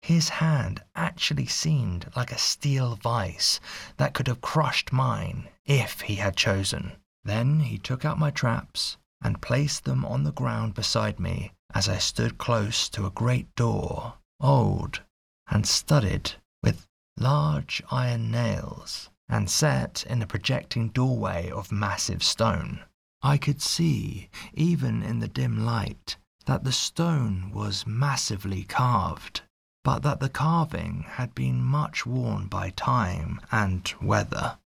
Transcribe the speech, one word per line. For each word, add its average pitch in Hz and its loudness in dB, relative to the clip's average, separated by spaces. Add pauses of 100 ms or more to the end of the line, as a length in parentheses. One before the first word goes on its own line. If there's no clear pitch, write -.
His 165 4
hand 151 2 (120)
actually 156 -2
seemed 110 0
like 123 -2
a 123 -8
steel 131 0
vice 107 0 (360)
that 143 2
could - -2
have 123 -2
crushed - 0
mine 113 0 (160)
if 131 2
he 101 -2
had 98 0
chosen. - 0 (320)
Then 120 4
he 113 0
took 127 -4
out 151 0
my 151 4
traps - -2 (240)
and - 0
placed 139 0
them 131 0
on 131 0
the 147 0
ground 113 -2
beside 107 0
me 90 -4 (220)
as 98 2
I 98 0
stood 117 0
close 113 0
to 98 -4
a 92 -2
great 123 0
door, - 0 (200)
old 127 4 (480)
and 104 2
studded - 2 (280)
with - 2 (300)
large 139 2 (120)
iron 120 0
nails, - -4 (200)
and 104 0
set 131 2
in 120 0
a 104 -4
projecting 117 -2
doorway 107 0
of - -8
massive 98 -2
stone. - 0 (420)
I 139 6
could - 0
see, 127 0 (240)
even 131 2
in 113 -2
the 110 -2
dim 117 0
light, - -4 (300)
that 131 0
the 131 0
stone 117 0
was 101 -4
massively 110 -2
carved, 107 0 (420)
but 127 2
that 147 0
the 139 -2
carving 131 0
had - -6
been 127 0
much 143 0
worn 113 -2
by 95 -4
time 92 0 (120)
and 95 0
weather. 101 0 (120)